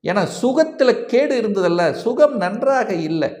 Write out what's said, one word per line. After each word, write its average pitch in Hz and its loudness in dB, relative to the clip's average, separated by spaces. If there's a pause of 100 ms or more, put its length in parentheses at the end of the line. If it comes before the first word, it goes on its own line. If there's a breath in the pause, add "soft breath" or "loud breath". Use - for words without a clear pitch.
ஏன்னா 190 0 (180)
சுகத்துல 262 2 (220)
கேடு 277 2
இருந்ததல்ல, 180 0 (220)
சுகம் 254 2
நன்றாக 247 0 (200)
இல்லை 160 -2